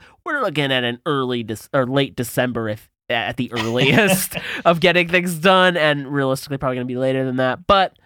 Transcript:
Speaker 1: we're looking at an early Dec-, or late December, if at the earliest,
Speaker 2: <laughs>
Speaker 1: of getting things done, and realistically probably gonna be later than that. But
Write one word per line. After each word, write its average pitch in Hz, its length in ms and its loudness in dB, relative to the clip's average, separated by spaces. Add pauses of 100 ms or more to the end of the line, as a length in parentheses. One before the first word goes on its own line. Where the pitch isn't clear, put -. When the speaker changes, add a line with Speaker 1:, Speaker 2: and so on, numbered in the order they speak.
(240)
Speaker 1:
we're 320 180 -4
looking 147 300 -2
at 127 120 0
an 120 240 -4
early 127 360 -2
Dec-, 110 300 -10
or 131 140 2
late 131 280 0
December, 117 540 -4
if 107 180 -10 (220)
at 117 280 -2
the 123 160 -4
earliest, 135 840 2 (160)
Speaker 2:
<laughs> - 140 -10
Speaker 1:
of 170 160 4
getting 175 260 4
things 175 320 0
done, 185 380 4
and 147 360 0
realistically 135 460 -2
probably 131 160 -2
gonna 127 100 -4
be 127 120 -6
later 131 280 0
than 127 120 -2
that. 131 280 -2
But 196 400 2